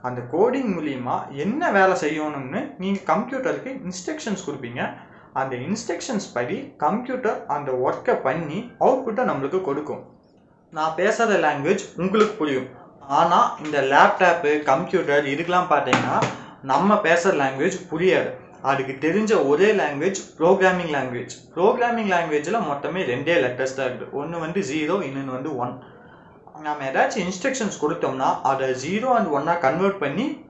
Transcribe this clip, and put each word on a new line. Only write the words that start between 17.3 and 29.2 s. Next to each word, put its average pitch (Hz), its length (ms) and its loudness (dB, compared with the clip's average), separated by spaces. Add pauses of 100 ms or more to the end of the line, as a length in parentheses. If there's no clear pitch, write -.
புரியாது. 165 400 2 (300)
அதுக்கு 139 500 0
தெரிஞ்ச 196 360 2
ஒரே 175 240 6
language 160 440 0 (220)
programming 180 540 4
language. 127 380 -4 (260)
Programming 226 540 2
லாங்குவேஜ்ல 170 520 0
மொத்தமே 151 400 -4
ரெண்டே 143 340 0
letters 131 400 0
தான் 131 120 -2
இருக்குது. 113 200 -6 (100)
ஒண்ணு 165 220 -6
வந்து 165 200 -4
ஜீரோ, 156 420 -2
இன்னொன்னு 135 240 -6
வந்து 135 320 -6
ஒன். 123 260 -6 (800)
நாம 151 220 -4
ஏதாச்சும் 185 480 0
instructions 226 500 -4
கொடுத்தோம்னா, 139 640 0
அதை 131 260 0
zero 196 480 -2
and 165 180 0